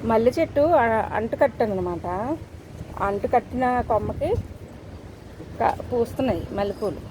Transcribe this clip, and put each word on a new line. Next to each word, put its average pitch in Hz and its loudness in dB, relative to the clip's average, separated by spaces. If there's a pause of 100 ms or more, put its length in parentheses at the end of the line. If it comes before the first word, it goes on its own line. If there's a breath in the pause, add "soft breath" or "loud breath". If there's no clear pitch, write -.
(120)
మల్లె 226 6
చెట్టు 302 4 (180)
అ-, 226 2 (120)
అంటు 226 -2
కట్టాను 226 2
అనమాట. 180 -2 (1000)
అంటు 202 -2 (100)
కట్టిన 247 2 (280)
కొమ్మకి 214 0 (1300)
క-, - 2 (140)
పూస్తున్నాయి 233 0 (140)
మల్లెపూలు. 202 -4 (100)